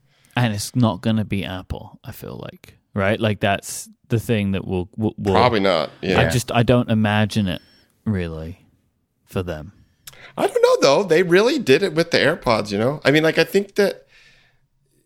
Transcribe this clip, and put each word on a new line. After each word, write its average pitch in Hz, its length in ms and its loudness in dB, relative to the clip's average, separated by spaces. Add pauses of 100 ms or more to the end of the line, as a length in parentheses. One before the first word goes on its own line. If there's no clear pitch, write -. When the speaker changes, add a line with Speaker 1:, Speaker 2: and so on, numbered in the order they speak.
(360)
Speaker 1:
And 120 180 0
it's - 220 -8
not 113 260 0
gonna 110 240 -2
be 98 200 -6
Apple, - 580 -14
I - 80 -16
feel - 280 -14 (120)
like, - 260 -20 (160)
right? 101 260 -2
Like, 107 200 -2
that's - 480 -4 (220)
the 117 100 0
thing 104 320 -2
that 98 160 -6
will, 92 300 -4
will, 107 200 -2
will 101 160 0
Speaker 2:
Probably 117 260 4
not, 87 300 2 (120)
yeah. 90 200 2
Speaker 1:
I 82 80 2
just, 113 220 -2
I 120 120 2
don't 123 280 2
imagine 107 560 0
it, 87 140 -6 (440)
really, 85 540 -6 (640)
for - 180 -6
them. 82 280 -10 (680)
Speaker 2:
I 370 100 0
don't 466 140 0
know, 494 200 4
though. 151 220 4
They 170 200 4
really 208 360 2
did 151 220 4
it 151 120 -4
with 165 180 0
the 131 60 2
AirPods, 110 540 0
you 101 60 -2
know? 131 280 -2
I 135 60 6
mean, 156 120 2
like, 156 160 0
I 165 40 2
think 196 320 -2
that, - 260 0 (1040)